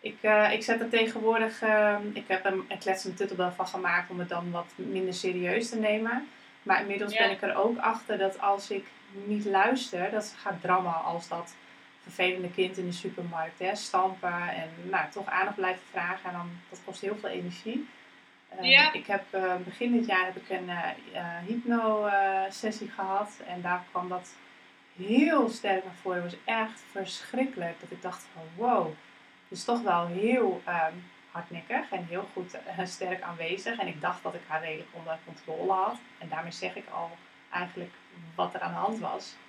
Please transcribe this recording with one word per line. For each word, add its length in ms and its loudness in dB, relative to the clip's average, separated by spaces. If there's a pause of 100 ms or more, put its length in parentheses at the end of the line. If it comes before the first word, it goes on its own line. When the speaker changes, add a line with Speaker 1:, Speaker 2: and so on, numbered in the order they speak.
Speaker 1:
Ik, 200 -10
eh, 320 8
ik 100 0
zet 180 2
er 80 -2
tegenwoordig, 720 2
ehm, 400 6 (100)
ik 160 -8
heb 160 2
een, 240 2
een 100 -4
kletsende 380 -2
tuttenbel 360 0
van 140 -2
gemaakt 440 0
om 80 -6
het 100 -4
dan 220 -4
wat 260 -4
minder 380 -2
serieus 540 0
te 100 -6
nemen. 500 0 (340)
Maar 180 2
inmiddels 320 -2
Speaker 2:
Ja. 100 0
Speaker 1:
ben 80 6
ik 120 -4
er 140 2
ook 220 4
achter 400 0
dat 220 0
als 300 2
ik 160 -4 (260)
niet 320 -2
luister, 680 2
dat 140 -2
ze 120 -14
gaat 240 -4
drammen 440 2
als 240 -4
dat 260 -8 (480)
vervelende 480 0
kind 280 0
in 80 -2
de 60 -2
supermarkt, 680 -6
hè, 160 0
stampen 580 0 (160)
en, 220 -6 (120)
nou, 280 -2
toch 180 -8
aandacht 280 0
blijven 340 -2
vragen. 340 -4
En 80 -6
dan, 180 -6 (200)
dat 140 -16
kost 160 -10
heel 200 -2
veel 80 -6
energie. 600 -4 (600)
Ehm, 160 -8
Speaker 2:
Ja. 280 10
Speaker 1:
ik 140 -6
heb, 240 0
eh, 240 2 (100)
begin 280 -2
dit 140 4
jaar 180 4
heb 120 -4
ik 140 -10
een, 180 -4
eh, 520 -6
eh, 60 -4 (200)
hypno, 600 2
eh, 340 4 (100)
sessie 440 -4
gehad 360 0 (160)
en 160 -8
daar 280 0
kwam 180 -2
dat 260 -6 (600)
heel 520 6
sterk 360 0
naar 180 -12
voren. 200 0
Het 100 -6
was 240 -4
echt 340 -2
verschrikkelijk 880 -4
dat 100 -14
ik 120 -12
dacht 300 -8
van: 100 -16 (120)
"Wow, 320 2 (600)
het 100 -12
is 60 -10
toch 180 0
wel 240 4
heel, 580 2
ehm, 280 0 (380)
hardnekkig 600 -6
en 200 -4
heel 220 -6
goed, 220 -8
eh, 320 -6
sterk 360 -4
aanwezig." 560 -4
En 80 -2
ik 140 -8
dacht 220 -2
dat 120 -6
ik 120 -10
haar 160 -4
redelijk 300 -8
onder 320 -8
controle 480 -4
had. 240 2 (220)
En 100 -12
daarmee 240 -6
zeg 240 -6
ik 140 -12
al 260 -6 (360)
eigenlijk 400 -6 (420)
wat 200 -2
er 60 -4
aan 120 -4
de 60 -4
hand 200 0
was. 360 -6 (140)